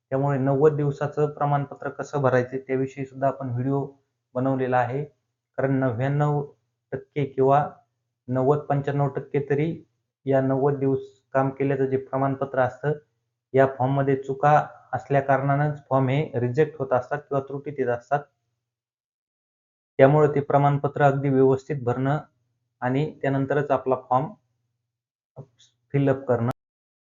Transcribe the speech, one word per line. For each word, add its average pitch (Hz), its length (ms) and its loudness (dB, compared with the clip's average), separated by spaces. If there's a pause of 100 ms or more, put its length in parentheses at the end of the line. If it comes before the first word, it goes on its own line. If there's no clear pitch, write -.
(100)
त्यामुळे 135 280 0
नव्वद 139 340 2
दिवसाचं 143 540 -2
प्रमाणपत्र 143 600 -4
कसं 139 340 -6
भरायचं 127 340 2
त्याविषयी 131 500 -4
सुद्धा 135 220 -2
आपण 131 220 -4
व्हिडिओ 135 380 -2 (460)
बनवलेला 127 440 0
आहे, 127 260 -2 (520)
कारण 135 160 0
नव्याण्णव 139 720 0 (460)
टक्के 139 320 -6
किंवा 139 460 2 (580)
नव्वद 131 300 2
पंच्याण्णव 143 500 -2
टक्के 139 420 -4
तरी 160 320 -2 (420)
या 135 160 2
नव्वद 135 340 2
दिवस 135 240 0 (340)
काम 135 180 0
केल्याचं 135 360 0
जे 127 100 -2
प्रमाणपत्र 135 640 -2
असतं, 131 340 -2 (640)
या 135 120 6 (120)
फॉर्ममध्ये 135 380 0
चुका 143 500 2 (260)
असल्या 139 280 -2
कारणानंच 139 720 0
फॉर्म 131 180 2
हे 143 260 -2
रिजेक्ट 123 440 0
होत 135 140 -2
असतात 131 260 -2
किंवा 139 220 -4
त्रुटीत 139 380 -10
येत 123 100 -2
असतात. 120 320 -2 (1800)
त्यामुळे 143 360 8
ते 143 60 2
प्रमाणपत्र 143 600 0
अगदी 139 260 2
व्यवस्थित 131 540 2
भरणं 131 360 0 (600)
आणि 135 420 -2
त्यानंतरच 139 480 0
आपला 131 240 0 (160)
फॉर्म 131 160 2 (1700)
फिलअप 135 320 0
करणं. 117 260 0 (600)